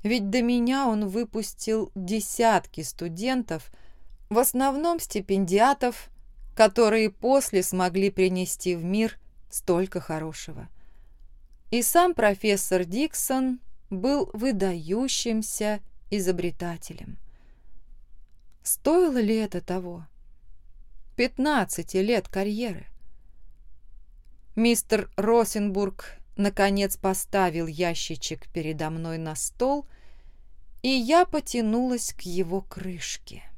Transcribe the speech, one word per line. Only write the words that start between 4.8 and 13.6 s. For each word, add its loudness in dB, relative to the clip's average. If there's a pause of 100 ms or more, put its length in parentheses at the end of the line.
стипендиатов, 2 (460)
которые 6
после 2
смогли 2
принести 0
в -8
мир 0 (300)
столько 0
хорошего. -8 (1000)
И 2
сам 6
профессор 4
Диксон 0 (300)